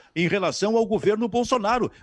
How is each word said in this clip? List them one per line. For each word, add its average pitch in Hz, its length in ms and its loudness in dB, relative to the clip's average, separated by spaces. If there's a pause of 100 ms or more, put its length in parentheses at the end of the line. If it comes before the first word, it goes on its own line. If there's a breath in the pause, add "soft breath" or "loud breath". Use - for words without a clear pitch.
(140)
em 170 140 0
relação 190 480 0
ao 226 100 2
governo 214 440 0
Bolsonaro. 233 600 0 (140)